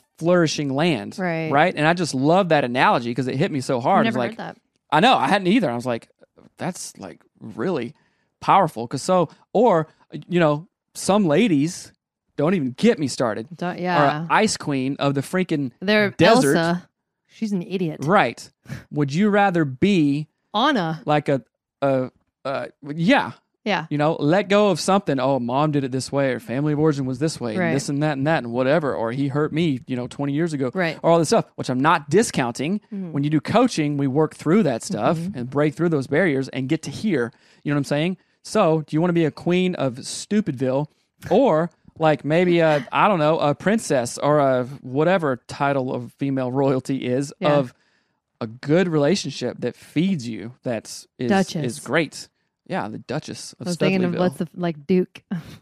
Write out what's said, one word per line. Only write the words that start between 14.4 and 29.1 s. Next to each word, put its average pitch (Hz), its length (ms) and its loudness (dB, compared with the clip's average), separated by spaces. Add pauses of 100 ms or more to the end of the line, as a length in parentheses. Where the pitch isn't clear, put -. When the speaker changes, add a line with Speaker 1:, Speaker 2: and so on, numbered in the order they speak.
Speaker 1:
queen 135 420 -4
of 139 160 2
the 139 60 -2
freaking 156 500 -2 (100)
Speaker 2:
They're 208 300 2
Speaker 1:
desert. 160 460 6
Speaker 2:
Elsa. 170 320 0 (380)
She's 214 240 -6
an 185 100 0
idiot. 165 420 -6
Speaker 1:
Right. 151 460 2 (420)
Would 143 220 0
you 208 160 4
rather 196 360 4
be 151 600 2 (280)
Speaker 2:
Anna. 208 500 0
Speaker 1:
like 151 240 2
a, 135 140 0 (380)
a, 131 280 0 (360)
a, 131 240 -6 (260)
yeah. 170 380 0 (300)
Speaker 2:
Yeah. 170 260 -2
Speaker 1:
You 147 80 -2
know, 143 160 2
let 175 340 0
go 202 220 4
of 170 100 0
something. 190 400 0
"Oh, 131 200 0
mom 135 320 0
did 143 120 0
it 131 80 -6
this 127 180 -6
way, 139 220 0
or 120 80 -4
family 127 320 -4
of 147 80 -2
origin 147 260 2
was 131 140 -4
this 156 180 -2
way, 120 140 -6
and 107 80 -4
Speaker 2:
Right. 170 140 0
Speaker 1:
this 139 160 -2
and 143 120 -2
that 151 160 0
and 135 80 -2
that 160 180 2
and 117 100 -8
whatever," 131 420 0
or 113 160 -4